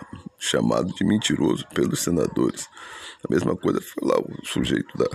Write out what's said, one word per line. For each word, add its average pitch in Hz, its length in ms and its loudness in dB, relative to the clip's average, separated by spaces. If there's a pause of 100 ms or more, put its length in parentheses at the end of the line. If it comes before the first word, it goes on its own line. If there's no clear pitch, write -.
(380)
chamado 58 560 2
de - 100 -2
mentiroso 104 720 2
pelos - 280 0
senadores. - 640 0 (600)
A - 60 2
mesma - 220 2
coisa - 260 0
foi - 260 -6
lá - 120 4
o - 260 -6
sujeito - 500 -2
da, - 200 2